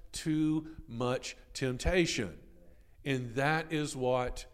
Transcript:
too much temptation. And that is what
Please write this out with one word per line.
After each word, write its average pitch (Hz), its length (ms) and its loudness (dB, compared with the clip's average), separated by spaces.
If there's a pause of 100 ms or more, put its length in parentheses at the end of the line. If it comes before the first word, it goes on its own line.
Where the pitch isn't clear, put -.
(120)
too 156 580 2 (180)
much 123 500 -2 (160)
temptation. 127 800 2 (720)
And 127 300 0
that 160 360 2
is 147 240 0
what 127 580 0